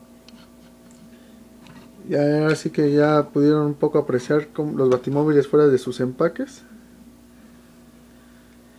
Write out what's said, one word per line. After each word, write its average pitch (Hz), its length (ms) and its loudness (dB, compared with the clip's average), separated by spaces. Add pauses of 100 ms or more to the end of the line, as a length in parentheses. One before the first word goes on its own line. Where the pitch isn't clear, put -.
(2000)
Y - 60 -4
ahora 151 400 0
sí 156 160 -8
que 147 200 0
ya 147 380 2
pudieron 147 380 2
un 147 80 -4
poco 151 240 0
apreciar 147 480 -2
cómo 151 280 -8
los 135 140 2
batimóviles 139 580 0
fuera 147 200 4
de 135 100 4
sus 123 220 -8
empaques. 165 640 -6 (2250)